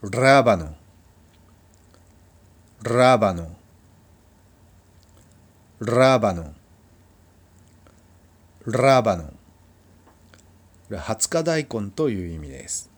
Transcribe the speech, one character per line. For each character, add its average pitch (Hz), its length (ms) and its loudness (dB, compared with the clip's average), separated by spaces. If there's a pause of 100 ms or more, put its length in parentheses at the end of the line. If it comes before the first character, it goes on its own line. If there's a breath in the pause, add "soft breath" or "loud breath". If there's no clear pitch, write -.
ラ 127 440 4
バ 117 120 4
ノ、 78 200 -8 (2000)
ラ 123 340 4
バ 104 160 2
ノ、 85 160 -8 (2250)
ラ 123 400 2
バ 107 140 0
ノ、 80 200 -10 (2000)
ラ 123 380 2
バ 107 160 0
ノ。 82 60 -10
こ 73 80 -14 (1600)
れ 104 60 -12
は 90 60 -12
二 - 120 -4
十 - 140 -6
日 165 140 -2
大 160 240 -2
根 104 220 -6
と 147 220 -4
い 92 200 -6
う 82 40 -10
意 - 20 -10
味 76 100 -12
で 69 200 -16
す。 - 300 -14